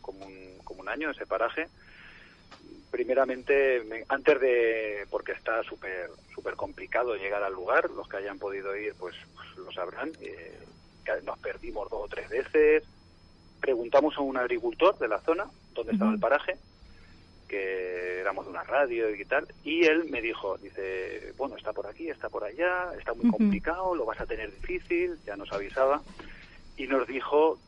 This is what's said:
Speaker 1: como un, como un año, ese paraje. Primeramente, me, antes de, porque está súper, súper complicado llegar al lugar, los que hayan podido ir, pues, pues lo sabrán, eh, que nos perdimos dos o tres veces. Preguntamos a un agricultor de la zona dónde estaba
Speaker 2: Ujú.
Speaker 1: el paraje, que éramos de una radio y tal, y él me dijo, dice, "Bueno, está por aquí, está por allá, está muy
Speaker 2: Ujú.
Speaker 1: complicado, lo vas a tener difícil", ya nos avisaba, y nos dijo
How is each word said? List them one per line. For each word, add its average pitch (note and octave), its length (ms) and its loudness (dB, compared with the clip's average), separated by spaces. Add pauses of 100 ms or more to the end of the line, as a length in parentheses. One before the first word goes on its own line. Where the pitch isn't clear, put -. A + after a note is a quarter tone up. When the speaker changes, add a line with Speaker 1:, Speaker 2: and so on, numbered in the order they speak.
Speaker 1:
como F#2+ 240 -14
un, F#2+ 80 -16 (300)
como F#2 160 -14
un F#2+ 80 -10
año, C#3+ 220 -4
ese A2 160 -8
paraje. A#2+ 420 -2 (1200)
Primeramente, B2+ 1000 2
me, A2+ 200 -8
antes C3+ 320 4
de, A2+ 720 2
porque G2+ 220 -4
está A2+ 320 -2
súper, F#2+ 440 -10 (260)
súper - 200 -8
complicado G#2+ 600 -2
llegar G2+ 260 -2
al G2 100 -2
lugar, A#2 380 0
los F#2+ 180 -12
que - 100 -8
hayan G2 200 -8
podido G2 380 -6
ir, G#2 220 -6
pues, F2 160 -10 (200)
pues - 220 -18
lo F#2 160 -14
sabrán, F#2 380 -6 (100)
eh, E2+ 380 -14 (460)
que A2 80 -2 (120)
nos - 140 -6
perdimos G#2 520 -8
dos A2 140 -4
o G2+ 40 -8
tres - 200 -8
veces. D3+ 560 4 (760)
Preguntamos C3+ 560 4
a D3 40 -2
un C3+ 160 0
agricultor B2 640 4
de B2+ 100 0
la G#2 120 2
zona F3 240 0 (300)
dónde A2+ 180 -4
estaba F#3 180 4
Speaker 2:
Ujú. - 60 4
Speaker 1:
el G3 40 -4
paraje, C#3+ 360 4 (920)
que F#2 720 -4
éramos F#2+ 260 -4
de G2 60 -12
una E2+ 120 -6
radio A#2 500 2
y G2 100 -8
tal, C#3+ 220 0 (180)
y E3 200 4
él D#3+ 260 6
me A#2+ 120 -4
dijo, G2+ 360 -2
dice, F#2+ 760 -8
"Bueno, C3 200 -4
está - 160 -6
por G2+ 140 -6
aquí, D#3+ 220 -10
está B2+ 200 -6
por - 160 -6
allá, F3+ 540 -2
está - 160 -4
muy A#3 140 2
Speaker 2:
Ujú. G#3 100 4
Speaker 1:
complicado, F#3 560 2
lo C#3 120 0
vas A2+ 140 -4
a G#2+ 60 -6
tener A2 240 -6 (100)
difícil", F3 560 0 (100)
ya G2+ 100 -6
nos G2+ 160 -8
avisaba, C3 500 2 (760)
y C3+ 100 -6
nos C3 200 2
dijo D3 600 4